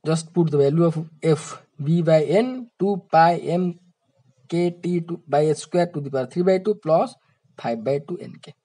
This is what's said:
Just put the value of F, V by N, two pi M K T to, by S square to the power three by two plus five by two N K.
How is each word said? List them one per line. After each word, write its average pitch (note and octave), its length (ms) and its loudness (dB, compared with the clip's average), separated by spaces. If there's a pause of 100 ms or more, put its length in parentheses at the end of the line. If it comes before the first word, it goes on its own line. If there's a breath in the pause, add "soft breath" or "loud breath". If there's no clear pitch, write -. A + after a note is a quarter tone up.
Just D#3+ 260 -4
put E3 200 0
the D3 80 0
value D3 240 2
of D#3+ 260 -2 (140)
F, - 400 -2 (160)
V E3 240 0
by D#3 200 4
N, A#3 540 0
two G3 240 -2 (100)
pi E3 260 6
M E3+ 420 -4 (680)
K F3 220 0
T F3 320 -2
to, E3+ 260 -10
by D3+ 200 2
S D3 140 0
square F3 260 0
to D#3 120 -8
the C#3 120 -8
power C3 160 -2
three F3 160 -4
by F#3+ 160 2
two G3+ 160 -2
plus F3+ 400 0 (420)
five A#2 260 -6
by C#3 240 -2
two F3 120 -10
N B2 200 -16
K. - 140 -20 (120)